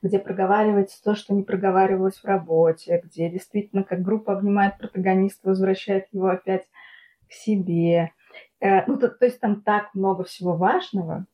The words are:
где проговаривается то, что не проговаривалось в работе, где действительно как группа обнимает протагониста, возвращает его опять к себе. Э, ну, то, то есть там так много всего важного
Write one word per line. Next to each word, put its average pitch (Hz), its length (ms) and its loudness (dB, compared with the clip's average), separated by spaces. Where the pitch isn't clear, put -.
где 196 160 0
проговаривается 196 840 0
то, 208 120 0
что 202 200 -4
не 196 80 2
проговаривалось 190 760 0
в - 60 -20
работе, 165 760 0
где 170 280 -6
действительно 196 540 -4
как 185 180 -4
группа 214 320 -2
обнимает 202 440 0
протагониста, 190 720 -2
возвращает 190 640 0
его 190 160 -2
опять 185 400 -2
к - 40 -20
себе. 170 800 0
Э, 196 260 2
ну, - 120 -2
то, 240 100 2
то - 160 0
есть 247 160 0
там 208 220 -2
так 208 320 -2
много 190 300 0
всего 180 320 -4
важного 190 760 -2